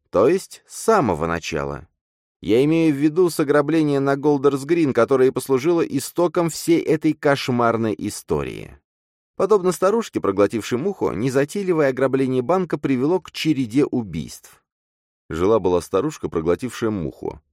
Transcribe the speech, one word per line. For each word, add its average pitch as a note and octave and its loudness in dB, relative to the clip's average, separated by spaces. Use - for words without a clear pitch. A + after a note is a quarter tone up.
то G#2 4
есть - -4
с - -20
самого G#2 2
начала. D2 -6
Я A2 2
имею D#3+ 2
в C3+ -4
виду D#3 2
с - -10
ограбления D3 2
на C#3 0
Голдерс-Грин, C#3 0
которое B2+ 4
послужило C#3 0
истоком E3 -2
всей E3 0
этой D#3 0
кошмарной A#2+ 0
истории». C#2 -6
Подобно F#3 2
старушке, G#3+ -2
проглотившей G2+ 0
муху, A#2+ -4
незатейливое C#3+ 0
ограбление C3 0
банка E3 -2
привело D3 0
к - -20
череде C3+ 0
убийств. E2+ -8
Жила-была F2+ 2
старушка, F#2+ -4
проглотившая F2+ -2
муху. - -8